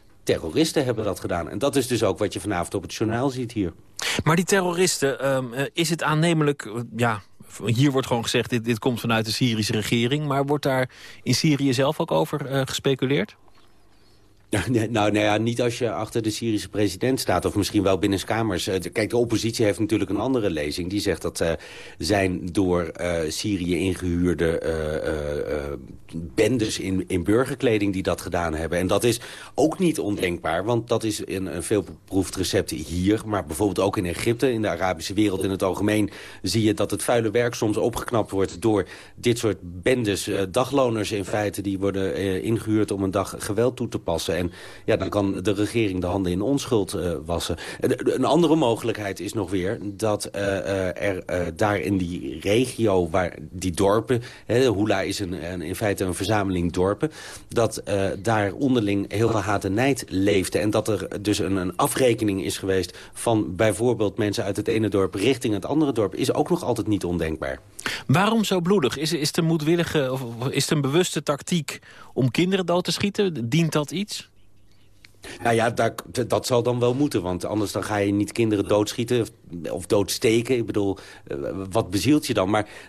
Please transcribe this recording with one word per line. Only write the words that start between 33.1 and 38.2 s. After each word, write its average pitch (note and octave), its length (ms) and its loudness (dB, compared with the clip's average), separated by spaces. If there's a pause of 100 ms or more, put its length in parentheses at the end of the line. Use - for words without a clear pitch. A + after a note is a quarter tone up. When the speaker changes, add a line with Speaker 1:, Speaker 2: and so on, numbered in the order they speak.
Speaker 1:
Maar G2 200 -2
bijvoorbeeld F#2+ 400 0
ook G2+ 100 0
in F#2 100 -2
Egypte, A#2+ 460 0
in A2 100 0
de G2+ 60 0
Arabische F2 460 -2
wereld F#2+ 300 2
in F#2+ 60 0
het F#2+ 120 -2
algemeen... G2+ 480 2 (320)
zie F#2+ 200 0
je G#2+ 120 4
dat G#2 160 0
het G2+ 120 -2
vuile A#2 280 2
werk A#2+ 240 0
soms G#2+ 220 0
opgeknapt A2 540 0